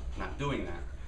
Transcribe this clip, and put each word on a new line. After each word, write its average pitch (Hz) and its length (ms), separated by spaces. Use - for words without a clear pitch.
not 92 200
doing 131 260
that. - 180